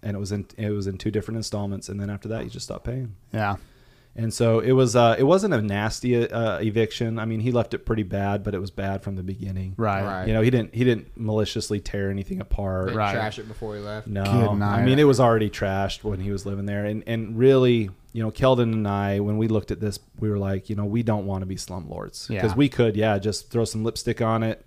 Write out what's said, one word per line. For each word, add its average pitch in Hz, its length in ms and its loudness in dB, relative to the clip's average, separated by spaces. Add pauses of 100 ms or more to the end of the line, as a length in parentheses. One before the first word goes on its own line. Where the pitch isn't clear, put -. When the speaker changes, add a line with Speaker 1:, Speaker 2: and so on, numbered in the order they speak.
Speaker 1:
and 101 140 -6
it 95 40 -8
was 101 120 -6
in, 101 140 -4 (100)
it 107 140 -4
was 101 160 -2
in 95 120 -6
two 107 120 -2
different 110 260 -4
installments. 101 520 -6
And 101 120 -6
then 101 100 -4
after 101 180 -8
that, 113 160 -6
he 117 60 -10
just - 160 -12
stopped - 180 -10
paying. 120 300 -6 (180)
Speaker 2:
Yeah. 104 240 0 (580)
Speaker 1:
And 113 180 -2
so 113 280 4
it 127 120 2
was, 127 220 4
uh, 117 240 6
it 127 40 4
wasn't 185 320 4
a 107 80 2
nasty, 110 680 0
uh, 110 280 -2
eviction. 113 600 0
I 110 60 -4
mean, 113 160 -4
he 120 100 0
left 120 220 0
it - 140 -6
pretty 110 160 0
bad, 101 420 -2
but 101 100 -4
it 95 40 -2
was 95 120 -6
bad 98 320 -6
from 98 140 -6
the 92 60 -6
beginning. 95 560 -6
Speaker 2:
Right. 98 260 0
Speaker 3:
Right. 92 240 -4
Speaker 1:
You 110 60 2
know, 110 80 4
he 117 80 6
didn't, 117 240 0
he 117 100 0
didn't 117 320 2
maliciously 107 640 -2
tear 98 300 -4
anything 98 280 -6
apart. 95 500 -2
Speaker 3:
Didn't 101 100 -2
Speaker 2:
Right. 101 160 0
Speaker 3:
trash 107 240 -4
it 110 100 -14
before 107 260 -10
he 104 60 -10
left. 104 260 -10
Speaker 1:
No. 101 180 -2
Speaker 2:
Good 104 340 4
night. 104 240 2
Speaker 1:
I - 20 4
mean, 131 140 6
it 151 60 8
was 135 140 8
already 113 300 4
trashed 98 560 -2
when 98 160 -4
he 98 100 -4
was 98 140 -6
living 98 220 -6
there. 101 180 -4
And, 107 220 -4
and 113 320 -4
really, 123 500 6 (240)
you 113 100 -4
know, 110 80 -2
Keldon 120 440 4
and 107 120 0
I, 101 340 0
when 104 180 0
we 110 100 2
looked 107 220 0
at 107 100 -4
this, 104 180 -4 (200)
we 110 100 -2
were 104 100 0
like, 98 300 -4
you 104 80 -4
know, 104 80 -4
we 107 180 0
don't 107 220 0
wanna 95 220 -4
be 92 100 -6
slumlords. 87 720 -10
Speaker 2:
Yeah. 104 140 -2
Speaker 1:
'Cause 107 120 2
we 139 140 4
could, 113 280 2
yeah, 107 220 2
just 101 320 -4
throw 117 140 0
some 110 180 -4
lipstick 113 380 -4
on 113 220 0
it 110 240 -4